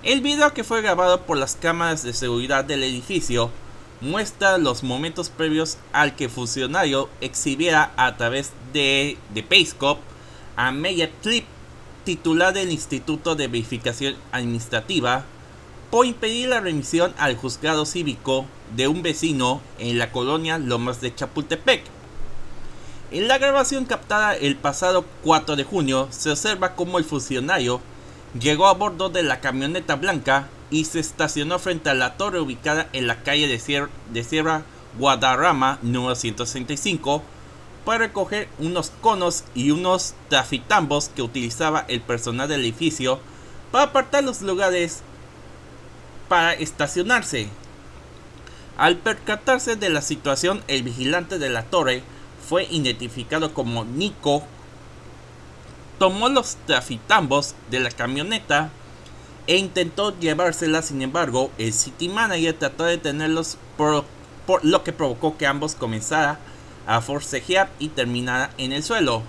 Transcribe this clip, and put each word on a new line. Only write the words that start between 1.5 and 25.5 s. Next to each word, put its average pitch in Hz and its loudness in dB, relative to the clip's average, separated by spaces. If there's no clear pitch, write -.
cámaras 165 0
de 120 -6
seguridad 127 0
del 139 -2
edificio 123 0
muestra 190 2
los 131 2
momentos 156 -4
previos 156 0
al 143 4
que 131 -2
funcionario 135 0
exhibiera 151 2
a 123 2
través 127 -2
de, 139 2
de 104 -4
Periscope - 2
a 123 0
Meyer 165 -2
Klipp, 226 0
titular 170 4
del 185 -2
Instituto 151 -2
de 143 -2
Verificación 120 -4
Administrativa, 120 -2
por 240 6
impedir 233 -2
la 240 4
remisión 170 2
al 139 2
juzgado 151 0
cívico 139 -2
de 127 6
un 165 0
vecino 147 2
en 120 0
la 117 0
colonia 156 0
Lomas 123 -2
de 123 -4
Chapultepec. 160 0
En 196 0
la 269 6
grabación 269 4
captada 214 0
el 139 0
pasado 180 2
cuatro 156 4